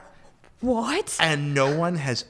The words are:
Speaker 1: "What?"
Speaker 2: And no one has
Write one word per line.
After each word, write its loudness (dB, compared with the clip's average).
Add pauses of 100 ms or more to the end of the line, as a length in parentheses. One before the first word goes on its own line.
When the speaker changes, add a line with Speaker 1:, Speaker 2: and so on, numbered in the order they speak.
(600)
Speaker 1:
"What?" -2
Speaker 2:
And 2
no 4
one 0
has -4